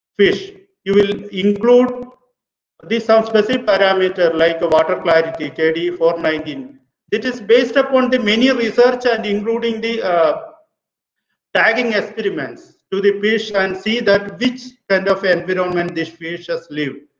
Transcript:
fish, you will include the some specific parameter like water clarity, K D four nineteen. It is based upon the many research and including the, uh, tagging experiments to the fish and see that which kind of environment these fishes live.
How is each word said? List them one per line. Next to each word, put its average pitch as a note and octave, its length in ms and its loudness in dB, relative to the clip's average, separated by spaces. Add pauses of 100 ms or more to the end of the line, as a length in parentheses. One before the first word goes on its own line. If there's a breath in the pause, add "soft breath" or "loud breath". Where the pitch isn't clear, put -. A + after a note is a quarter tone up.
(160)
fish, - 360 -6 (320)
you G3 100 -4
will G3+ 360 0
include G#3 760 2 (800)
the G#3+ 160 -4
some A3 260 4
specific A3 400 0
parameter F#3 680 2
like E3 260 2
water D#3+ 420 2
clarity, D#3+ 480 0
K D#3+ 220 0
D E3+ 180 -2
four E3+ 280 0
nineteen. D3+ 600 -6 (340)
It A3 120 -2
is B3 160 -4
based A#3 360 2
upon B3+ 340 0
the B3 80 2
many A3+ 340 2
research B3 540 2
and A3 200 0
including A3 540 -2
the, A3+ 220 -4
uh, E3+ 400 2 (1120)
tagging A3+ 380 2
experiments E3+ 840 -6 (180)
to F#3+ 80 -2
the G3 200 2
fish G#3+ 320 0
and F#3+ 240 0
see A3+ 240 -4
that G3+ 380 0
which B3 240 -2 (260)
kind F#3+ 200 0
of F#3+ 160 0
environment F3+ 720 -2
these D#3+ 140 -6
fishes E3+ 640 -8
live. D3 240 -4 (260)